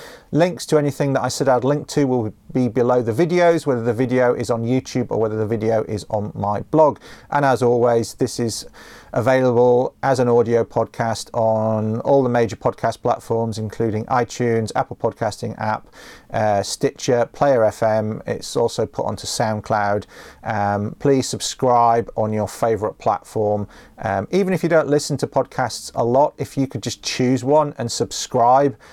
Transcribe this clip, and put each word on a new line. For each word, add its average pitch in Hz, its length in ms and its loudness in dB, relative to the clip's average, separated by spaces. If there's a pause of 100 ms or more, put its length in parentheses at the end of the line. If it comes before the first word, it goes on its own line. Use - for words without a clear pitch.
(320)
Links 175 340 0
to 151 140 2
anything 143 340 -2
that 131 80 0
I 127 60 -2
said 131 200 -2
I'd 123 160 4
link 143 260 0
to 147 180 2
will 123 260 0 (180)
be 127 160 2
below 123 340 2
the 113 100 -2
videos, 170 540 2
whether 123 180 0
the 117 100 0
video 123 400 2
is 120 160 -4
on 117 140 -2
YouTube 123 480 -2
or 107 80 -2
whether 110 180 0
the 110 80 0
video 110 380 0
is 104 260 -6
on 104 240 -4
my 104 280 -4
blog. 147 380 2 (300)
And 143 160 0
as 127 160 2
always, 120 540 2
this - 240 -2
is 117 260 -4 (480)
available 123 880 4
as 131 160 2
an 123 80 2
audio 117 380 4
podcast - 680 -4
on 110 680 0
all 139 200 2
the 127 80 2
major 117 280 0
podcast - 440 -2
platforms, 113 560 -2
including 110 480 -4
iTunes, 117 720 -2
Apple - 220 -6
Podcasting 110 600 -6
app, 107 300 -6 (440)
uh, 107 300 0
Stitcher, 120 680 -2
Player 135 320 2
F 104 180 0
M. 110 440 0
It's - 320 -6
also 117 280 -2
put - 200 -6
onto 107 200 -8
SoundCloud. 104 800 -2 (380)
Um, 101 560 -2
please 139 300 2
subscribe 120 880 2
on 107 160 -2
your 107 140 -2
favourite 110 500 -2
platform. 104 680 -2 (320)
Um, 98 320 -4
even 190 220 0
if 175 100 -4
you 165 60 0
don't 156 200 2
listen 147 280 0
to - 100 -4
podcasts - 680 -4
a 127 80 0
lot, 127 340 4
if - 200 -8
you 135 100 0
could 110 160 -8
just - 180 -6
choose 127 420 0
one 147 340 2
and 117 120 -4
subscribe, 127 880 2 (140)